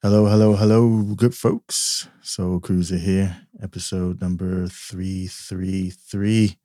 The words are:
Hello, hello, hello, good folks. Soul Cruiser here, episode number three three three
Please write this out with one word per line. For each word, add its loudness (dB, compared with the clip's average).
Hello, 6
hello, 6
hello, 4
good 2
folks. -4
Soul -4
Cruiser -2
here, -2
episode -6
number -4
three -8
three -6
three 0